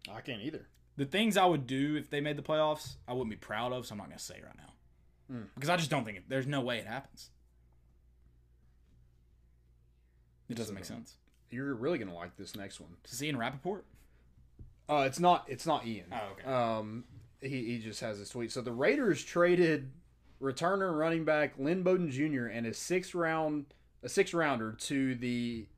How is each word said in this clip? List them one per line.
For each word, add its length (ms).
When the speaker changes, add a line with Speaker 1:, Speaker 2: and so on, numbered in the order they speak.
Speaker 1:
I 100
can't 220
either. 240
Speaker 2:
The 100
things 320
I 80
would 200
do 300
if 160
they 100
made 160
the 60
playoffs, 540
I 60
wouldn't 180
be 60
proud 360
of, 140
so 60
I'm 40
not 120
gonna 100
say 260
right 120
now. 160
Speaker 1:
Hmm. 80
Speaker 2:
Because 140
I 80
just 120
don't 160
think 120
it, 120
there's 160
no 160
way 160
it 80
happens. 460
It 60
doesn't 180
Speaker 1:
So 20
Speaker 2:
make 100
sense. 300
Speaker 1:
You're 240
really 240
gonna 160
like 240
this 180
next 240
one. 120
Speaker 2:
Is 60
this 120
Ian 140
Rappaport? 440
Speaker 1:
Uh, 180
it's 120
not, 280
it's 180
not 220
Ian. 240
Speaker 2:
Oh, 220
okay. 180
Speaker 1:
Um, 540
he, 220
he 160
just 220
has 180
this 100
tweet. 220
So 100
the 120
Raiders 500
traded 680
returner 540
running 280
back 340
Lynn 260
Bowden 280
Junior 360
and 200
a 60
sixth 420
round, 520
a 60
sixth 240
rounder 400
to 420
the 520